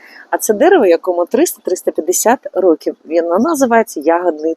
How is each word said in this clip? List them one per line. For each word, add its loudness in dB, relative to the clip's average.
А -2
це -2
дерево, 4
якому 0
триста-триста -2
п'ятдесят -2
років. 0
Воно -2
називається 0
ягодний -2